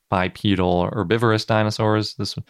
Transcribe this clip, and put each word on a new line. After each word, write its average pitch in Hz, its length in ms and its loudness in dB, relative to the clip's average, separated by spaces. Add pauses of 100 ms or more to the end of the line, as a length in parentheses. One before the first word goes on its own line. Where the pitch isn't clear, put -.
(100)
bipedal 90 800 0
herbivorous 110 520 0
dinosaurs. 107 680 0
This, - 220 -8 (140)